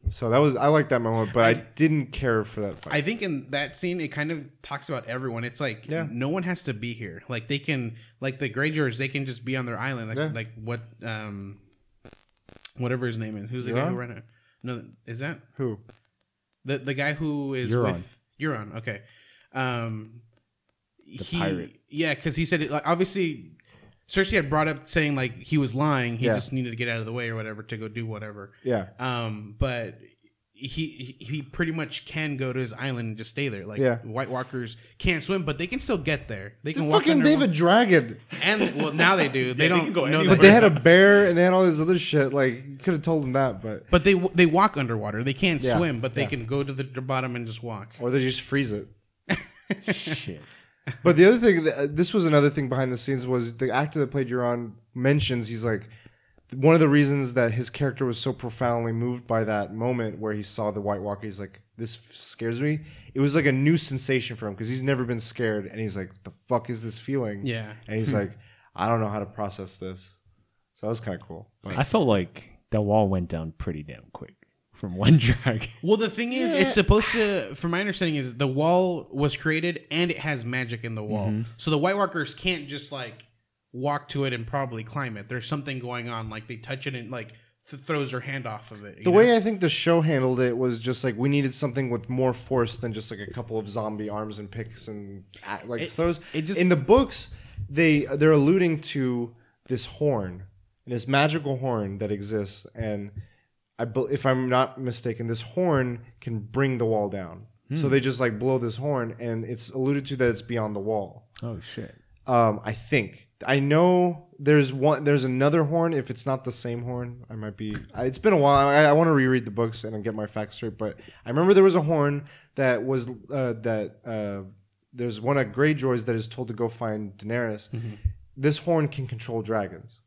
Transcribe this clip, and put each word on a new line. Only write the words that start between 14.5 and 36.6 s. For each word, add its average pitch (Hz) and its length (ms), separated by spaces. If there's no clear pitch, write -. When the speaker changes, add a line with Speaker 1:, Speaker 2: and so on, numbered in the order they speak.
Speaker 2:
No, 123 220
is 117 140
that? 139 200
Speaker 1:
Who? 113 240
Speaker 2:
The, 135 120
the 131 160
guy 143 200
who 143 400
is 120 180
Speaker 3:
Euron. 117 220
Speaker 2:
with - 260
Euron. 113 360
Okay. 113 240
Um, 117 680
Speaker 3:
The 185 60
Speaker 2:
he, 170 160
Speaker 3:
pirate. 92 400
Speaker 2:
yeah, 151 260
'cause 151 200
he 160 100
said 160 160
it, 143 100
like, 147 140
obviously 170 680
Cersei 196 240
had 151 160
brought 151 180
up 147 200
saying, 147 280
like, 127 260
he - 160
was 127 160
lying. 127 440
He 123 80
Speaker 1:
Yeah. 110 100
Speaker 2:
just 104 180
needed 127 180
to 117 40
get 120 140
out 117 100
of 110 60
the 113 80
way 120 160
or 113 60
whatever 110 280
to 113 140
go 110 100
do 113 180
whatever. 104 460
Speaker 1:
Yeah. 110 240
Speaker 2:
Um, 110 580
but 120 400
he, 135 680
he, - 60
he 143 160
pretty 160 300
much 160 340
can 156 320
go 131 160
to 131 60
his 117 140
island 117 360
and 107 80
just 113 140
stay 139 160
there. 98 180
Like, 107 140
Speaker 1:
Yeah. 123 200
Speaker 2:
White 117 300
Walkers 123 460
can't 175 260
swim, 190 200
but 143 140
they 170 100
can 254 120
still 220 180
get 147 300
there. 101 360